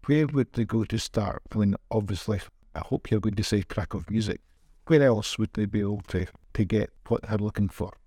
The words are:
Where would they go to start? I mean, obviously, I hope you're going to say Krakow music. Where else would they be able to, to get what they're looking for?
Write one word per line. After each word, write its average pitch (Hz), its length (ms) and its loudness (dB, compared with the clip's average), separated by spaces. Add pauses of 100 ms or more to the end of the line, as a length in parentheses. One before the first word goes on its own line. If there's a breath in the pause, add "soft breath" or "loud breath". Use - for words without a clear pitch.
Where 151 220 4
would 135 260 0
they 117 120 0
go 113 200 0
to 113 120 -4
start? - 460 -2 (100)
I - 40 -2
mean, 101 180 4 (160)
obviously, 104 480 -2 (340)
I 80 60 -8
hope - 320 -4
you're 110 80 2
going 101 160 -2
to 101 80 -2
say 101 200 2
Krakow 90 460 -6
music. 107 320 -2 (460)
Where 151 160 6
else 113 340 2
would 107 160 -2
they 107 120 0
be 104 160 -2
able 104 260 -2
to, 92 180 -2 (280)
to 110 120 2
get 104 240 0 (180)
what - 160 0
they're 110 140 -4
looking 104 320 0
for? - 240 -8 (140)